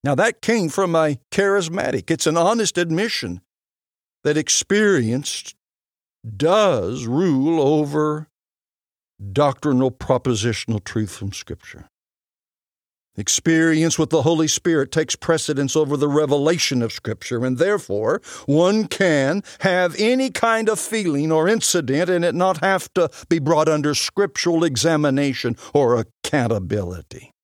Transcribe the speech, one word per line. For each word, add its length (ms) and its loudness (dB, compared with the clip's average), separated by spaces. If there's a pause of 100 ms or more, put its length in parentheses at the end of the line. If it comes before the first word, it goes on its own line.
Now 140 0
that 260 0
came 260 0
from 280 0
a 240 0 (100)
charismatic. 800 -2
It's 160 0
an 100 2
honest 400 0
admission 640 -4 (840)
that 120 2
experience 1200 0 (800)
does 720 0
rule 540 2
over 680 0 (1040)
doctrinal 600 2
propositional 920 -2
truth 300 -6
from 180 -10
Scripture. 560 -16 (1300)
Experience 800 2
with 120 0
the 140 2
Holy 220 2
Spirit 460 0
takes 240 -2
precedence 580 -2
over 220 0
the 100 0
revelation 760 2
of 100 -4
Scripture, 540 -6
and 100 -2
therefore 640 0 (240)
one 440 2
can 540 2 (180)
have 380 0
any 300 2
kind 400 0
of 100 0
feeling 540 -2
or 160 2
incident 640 0
and 160 0
it 80 0
not 240 0
have 340 -2
to 160 0 (220)
be 80 2
brought 320 2
under 240 0
scriptural 680 0
examination 920 0 (160)
or 240 4
accountability. 1300 -4 (140)